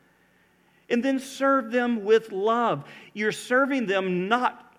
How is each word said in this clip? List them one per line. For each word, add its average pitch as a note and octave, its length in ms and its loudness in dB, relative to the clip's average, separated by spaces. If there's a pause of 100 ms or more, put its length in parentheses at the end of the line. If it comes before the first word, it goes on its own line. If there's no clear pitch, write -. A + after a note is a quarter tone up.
(880)
And A#3+ 140 2
then C4+ 180 0
serve C4+ 500 0
them A#3+ 340 0
with A3 280 4
love. G3+ 520 0 (300)
You're G#3 180 -2
serving B3+ 540 0
them F#3 420 -2
not B3 500 -2